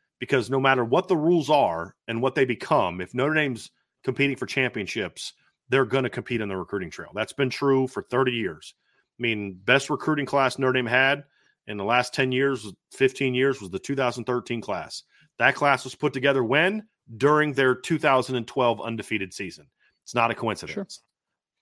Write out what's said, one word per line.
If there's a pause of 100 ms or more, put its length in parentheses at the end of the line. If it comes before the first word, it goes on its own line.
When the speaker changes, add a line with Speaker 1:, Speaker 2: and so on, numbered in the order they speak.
(200)
Speaker 1:
because
no
matter
what
the
rules
are (120)
and
what
they
become,
if
Notre
Dame's (320)
competing
for
championships, (360)
they're
gonna
compete
on
the
recruiting
trail.
That's
been
true
for
thirty
years. (460)
I
mean,
best
recruiting
class
Notre
Dame
had (440)
in
the
last
ten
years, (240)
fifteen
years
was
the
two
thousand
thirteen
class. (360)
That
class
was
put
together
when? (280)
During
their
two
thousand
and
twelve
undefeated
season. (360)
It's
not
a
coincidence.
Speaker 2:
Sure. (760)